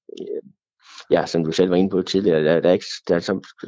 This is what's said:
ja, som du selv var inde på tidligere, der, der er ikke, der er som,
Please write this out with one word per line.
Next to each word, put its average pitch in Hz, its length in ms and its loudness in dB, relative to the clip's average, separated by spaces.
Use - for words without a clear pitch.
ja, 80 160 2
som 85 180 -2
du 78 80 -2
selv 92 180 2
var 90 60 2
inde 95 140 2
på 92 120 0
tidligere, 90 420 0
der, 80 160 2
der 82 80 2
er 90 40 6
ikke, 90 140 0
der 90 60 2
er 85 60 2
som, 95 220 -4